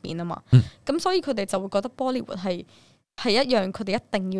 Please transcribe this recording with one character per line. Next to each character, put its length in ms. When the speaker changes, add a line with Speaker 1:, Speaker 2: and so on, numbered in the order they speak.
Speaker 1:
邊 180
啊 40
嘛。 260
Speaker 2:
嗯。 120
Speaker 1:
噉 140
所 160
以 80
佢 100
哋 140
就 140
會 80
覺 120
得 160
Bollywood 400
係， 280
係 140
一 240
樣 180
佢 120
哋 140
一 200
定 220